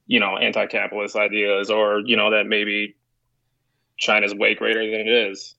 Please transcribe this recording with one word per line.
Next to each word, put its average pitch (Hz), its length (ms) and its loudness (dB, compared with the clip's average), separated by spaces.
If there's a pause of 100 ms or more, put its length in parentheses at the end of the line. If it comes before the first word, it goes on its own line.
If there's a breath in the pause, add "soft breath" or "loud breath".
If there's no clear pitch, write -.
you 123 100 4
know, 98 180 0
anti-capitalist 104 800 -2
ideas 101 540 0
or, 107 300 2
you 110 160 0
know, 107 140 2
that 104 160 2
maybe 104 500 -2 (1000)
China's 104 360 0
way 104 200 2
greater 110 360 -2
than 110 100 -4
it 110 80 -4
is. 107 500 0